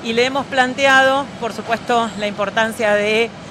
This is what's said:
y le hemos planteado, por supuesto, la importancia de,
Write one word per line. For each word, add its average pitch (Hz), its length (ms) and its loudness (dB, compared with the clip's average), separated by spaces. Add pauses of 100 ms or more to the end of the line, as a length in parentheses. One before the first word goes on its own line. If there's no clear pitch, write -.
y 226 100 -4
le 240 120 2
hemos 269 220 -2
planteado, 269 800 4 (120)
por 226 140 -6
supuesto, 226 640 -2
la 208 80 -4
importancia 208 720 0
de, 214 340 0 (220)